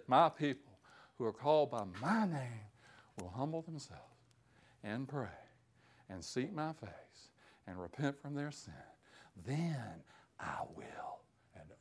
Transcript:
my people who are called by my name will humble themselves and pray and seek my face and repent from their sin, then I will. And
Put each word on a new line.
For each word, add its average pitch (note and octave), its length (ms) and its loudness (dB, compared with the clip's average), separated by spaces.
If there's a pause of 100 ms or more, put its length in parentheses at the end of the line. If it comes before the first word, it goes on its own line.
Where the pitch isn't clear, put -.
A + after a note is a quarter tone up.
my D#3 220 10
people - 440 -2 (440)
who B2 80 -2
are A2 80 2
called D3 380 6
by A2+ 140 -2 (180)
my G#3 240 6
name A#2+ 420 -4 (500)
will F2+ 120 -8
humble D3+ 320 -2
themselves D#3 400 -10 (840)
and A#2 240 -2
pray C3+ 200 -2 (800)
and F#2 120 -8
seek C3 300 -2
my D#3 200 -2
face - 580 -14 (360)
and F2+ 140 -8
repent C#3 400 -2
from C#3+ 140 -8
their C#3+ 160 -2
sin, - 240 -12 (720)
then C3+ 560 -2 (360)
I - 200 -4 (180)
will. - 440 -10 (340)
And D2+ 100 -16 (160)